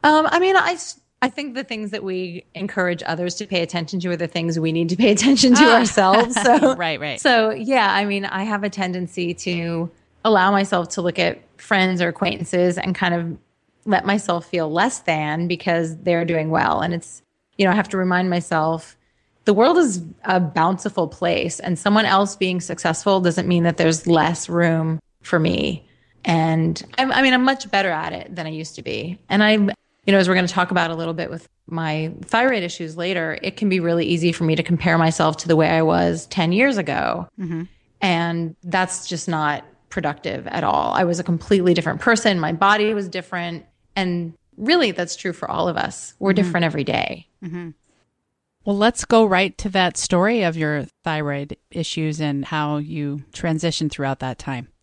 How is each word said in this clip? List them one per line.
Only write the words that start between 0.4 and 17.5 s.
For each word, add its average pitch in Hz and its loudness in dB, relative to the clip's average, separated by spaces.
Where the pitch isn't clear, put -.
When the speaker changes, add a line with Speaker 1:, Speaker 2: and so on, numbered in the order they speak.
Speaker 1:
mean, 381 4
I, 349 2
s-, - -10
I 254 2
think 277 -10
the 262 -6
things 214 -8
that 214 -8
we 185 -8
encourage 180 -2
others 175 -4
to 208 -10
pay 180 -2
attention 170 -4
to 180 -4
are 170 -2
the 165 -4
things 165 -2
we 160 0
need 165 0
to 180 -2
pay 214 4
attention 247 6
to 294 8
Speaker 2:
Ah. 294 8
Speaker 1:
ourselves. 220 4
So, 262 4
Speaker 2:
<laughs> - -
Right, 165 -4
right. 143 -6
Speaker 1:
so 226 4
yeah, 214 0
I 202 2
mean, 202 -2
I 190 -6
have 208 -2
a 208 -2
tendency 180 -4
to 170 -4
allow 202 4
myself 196 0
to - -6
look 170 -2
at 170 0
friends 185 2
or 170 0
acquaintances 175 0
and 180 -4
kind 175 0
of 170 -6
let 196 0
myself 196 -2
feel 160 -2
less 190 0
than 156 -2
because 170 -2
they're 170 0
doing 160 -2
well. - 2
And 170 -2
it's, - -10